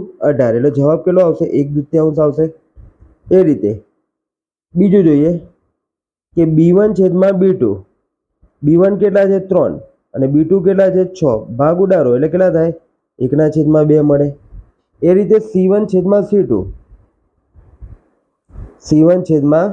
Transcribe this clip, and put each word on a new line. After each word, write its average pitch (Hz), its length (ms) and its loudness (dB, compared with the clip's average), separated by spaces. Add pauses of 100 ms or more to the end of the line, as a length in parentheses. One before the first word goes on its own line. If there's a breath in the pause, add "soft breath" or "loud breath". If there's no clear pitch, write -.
(220)
અઢાર, 127 340 0
એટલે 127 160 0
જવાબ 147 340 0
કેટલો 185 200 2
આવશે? 165 200 -2
એક 143 280 -4
દૂતીયાંશ 156 460 -2
આવશે. 151 260 0 (840)
એ 185 120 4
રીતે 110 280 -2 (1040)
બીજું 196 280 2
જોઈએ 156 300 2 (1000)
કે 170 100 2
બી 160 260 2
વન 208 220 2
છેદમાં 185 480 0
બી 190 120 2
ટુ. 120 180 -2 (920)
બી 156 140 2
વન 196 200 2
કેટલા 196 280 0
છે? 190 140 0 (100)
ત્રણ. 143 240 0 (400)
અને 135 140 -2
બી 147 180 2
ટુ 185 160 0
કેટલા 190 280 2
છે? 185 160 0
છ. 180 160 -10 (360)
ભાગ 165 280 0
ઉડાડો 151 300 2
એટલે 151 140 0
કેટલા 180 280 0
થાય? 165 160 0 (460)
એકના 147 300 0
છેદમાં 151 380 2
બે 151 140 4
મળે. 143 260 2 (760)
એ 170 120 2
રીતે 202 260 2
સી 185 280 -2
વન 208 180 0
છેદમાં 185 380 0
સી 202 200 0
ટુ. 110 160 -2 (2250)
સી 156 240 0
વન 175 200 2
છેદમાં 156 500 0